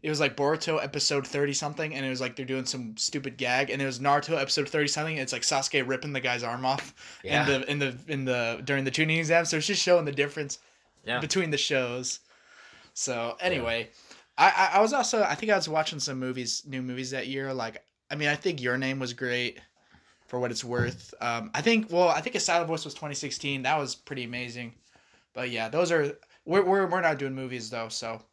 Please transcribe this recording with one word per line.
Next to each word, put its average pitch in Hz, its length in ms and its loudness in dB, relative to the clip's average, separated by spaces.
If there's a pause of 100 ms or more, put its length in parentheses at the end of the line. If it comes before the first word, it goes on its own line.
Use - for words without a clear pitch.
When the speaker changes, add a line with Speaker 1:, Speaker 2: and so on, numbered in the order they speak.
Speaker 1:
it 156 60 -2
was, 151 100 -2
like, 135 160 2
Boruto 151 480 2
episode 139 440 0
thirty-something, 147 680 -2
and 135 100 -6
it 135 60 -2
was, 127 100 -4
like, 127 160 -4
they're 139 80 -8
doing 131 220 -4
some 117 320 -6
stupid 135 400 -4
gag, 127 320 2
and 135 100 -2
it 139 60 0
was 127 140 -4
Naruto 143 420 4
episode 139 260 0
thirty-something, 151 460 0
and 143 80 -4
it's, 131 100 -4
like, 120 120 -4
Sasuke 135 440 2
ripping 135 240 -4
the 135 80 -2
guy's 123 220 0
arm 123 240 -4
off - 580 -4
Speaker 2:
Yeah. 120 180 2
Speaker 1:
in 123 60 2 (140)
the, 131 100 -6
in 147 60 0
the, 131 200 -2 (100)
in 139 180 -2
the, 120 400 0
during 139 180 0
the 135 60 0
Chunin 156 300 2
exam, 165 260 4
so 165 120 -2
it's 151 100 -2
just 196 160 0
showing 175 220 6
the 143 60 -2
difference 143 460 -2 (480)
Speaker 2:
Yeah. 120 140 -2
Speaker 1:
between 160 320 0
the 143 80 0
shows. 127 600 -2 (760)
So, 117 440 -4
Speaker 2:
Yeah. 180 60 -2
Speaker 1:
anyway, 117 440 0 (500)
I, 175 100 10 (240)
I, 190 40 6
I 208 40 8
was 220 100 6
also, 240 300 2
I 151 140 4
think 214 160 0
I 202 40 8
was 160 140 0
watching 156 300 0
some 131 200 -4
movies, 127 460 -4
new 135 160 -6
movies 127 300 -6
that 127 160 -4
year, 135 260 -4
like, 113 300 -6 (260)
I 147 60 -6
mean, 147 140 0
I 147 60 2
think 156 240 -2
Your 123 200 0
Name 135 180 -2
was 123 160 -4
great, 123 460 -2 (680)
for 127 140 -6
what 123 100 0
it's 113 140 -6
worth. 120 580 -4
Um, 117 320 -4
I - 80 -2
think, 220 300 4
well, 175 180 6
I 151 120 2
think 226 140 -6
A 185 40 0
Silent 170 300 2
Voice 160 160 -2
was 147 100 -10
twenty 147 180 -8
sixteen, 139 500 -6
that 147 140 2
was 139 160 -2
pretty 131 300 -8
amazing. 120 500 -8 (600)
But 123 180 -4
yeah, 113 180 -2
those 165 220 2
are, 147 260 2 (260)
we're, 185 200 4
we're, 190 240 4
we're 175 140 2
not 156 180 4
doing 135 160 -4
movies, 123 340 -8
though, 113 200 -6
so. 113 440 -8